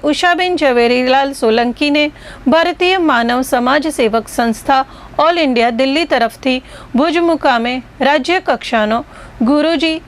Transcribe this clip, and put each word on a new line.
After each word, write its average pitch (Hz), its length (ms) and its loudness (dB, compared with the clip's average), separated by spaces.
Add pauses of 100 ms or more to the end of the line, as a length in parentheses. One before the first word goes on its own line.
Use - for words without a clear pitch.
ઉષાબેન 349 540 0
ઝવેરીલાલ 254 840 2
સોલંકીને 247 640 0 (440)
ભારતીય 349 640 2
માનવ 240 400 0
સમાજ 269 400 0
સેવક 226 460 -2
સંસ્થા 262 440 0 (380)
ઓલ 330 260 2
ઇન્ડિયા 240 380 0
દિલ્હી 285 320 0
તરફથી 254 440 -2 (380)
ભુજ 330 320 0
મુકામે 247 480 0 (240)
રાજ્ય 302 400 2
કક્ષાનો 226 640 -2 (380)
ગુરુજી 302 520 0 (140)